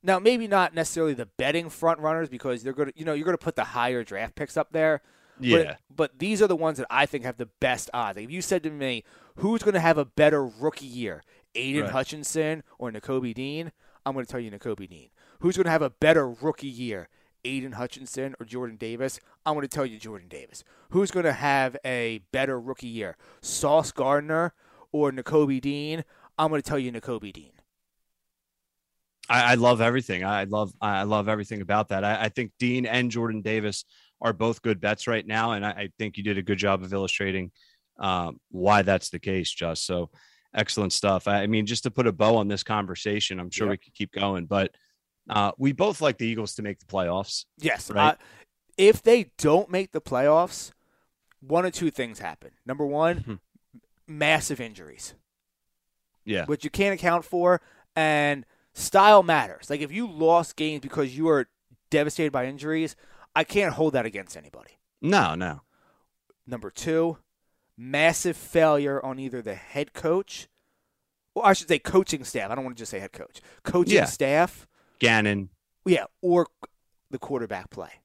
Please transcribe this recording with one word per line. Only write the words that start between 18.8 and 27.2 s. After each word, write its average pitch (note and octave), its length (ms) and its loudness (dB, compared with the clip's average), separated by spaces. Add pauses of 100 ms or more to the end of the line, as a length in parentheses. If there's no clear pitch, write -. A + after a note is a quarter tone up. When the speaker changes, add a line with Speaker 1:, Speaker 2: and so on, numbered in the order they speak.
Speaker 1:
I'm D#3 100 0
gonna C#3+ 140 -4
tell C#3+ 160 -2
you A2+ 120 -10
Jordan G#2 300 -16
Davis. D#2 360 -18 (280)
Who's F#3+ 200 2
gonna E3+ 220 2
have C3+ 520 0
a A#2 340 -4 (140)
better C3+ 260 -2
rookie B2 280 -12
year, G#2+ 280 -8 (260)
Sauce D3+ 520 2
Gardner D3+ 600 0 (380)
or D3 200 2
Nakobe C3+ 500 2
Dean? D3 420 -4 (340)
I'm D#3 140 2
gonna D3+ 100 0
tell D3 180 -2
you B2 120 -4
Nakobe A2+ 420 -8